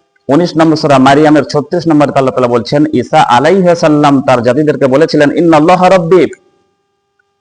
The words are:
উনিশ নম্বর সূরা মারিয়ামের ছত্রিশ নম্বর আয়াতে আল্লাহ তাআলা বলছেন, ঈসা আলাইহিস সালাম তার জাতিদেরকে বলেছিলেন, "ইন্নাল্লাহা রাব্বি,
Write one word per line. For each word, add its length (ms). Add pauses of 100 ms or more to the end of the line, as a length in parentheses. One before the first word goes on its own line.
(280)
উনিশ 280
নম্বর 200
সূরা 220
মারিয়ামের 460
ছত্রিশ 440
নম্বর 180
আয়াতে 120
আল্লাহ 160
তাআলা 140
বলছেন, 440
ঈসা 300
আলাইহিস 560
সালাম 440
তার 200
জাতিদেরকে 440
বলেছিলেন, 460
"ইন্নাল্লাহা 580
রাব্বি, 360 (1160)